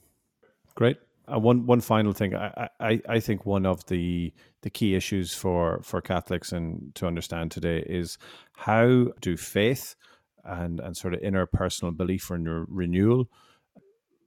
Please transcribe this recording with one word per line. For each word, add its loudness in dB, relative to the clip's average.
Great. 4
Uh, 0
one, 4
one 6
final 2
thing. -2
I, -6
I, -2
I, 2
I 2
think -2
one 2
of 0
the, -2
the -8
key 0
issues -2
for, 0
for -6
Catholics -4
and -6
to -4
understand -4
today -2
is -6
how 4
do -2
faith 0
and, -6
and -10
sort -4
of -4
interpersonal -2
belief -2
renew-, -4
renewal, 4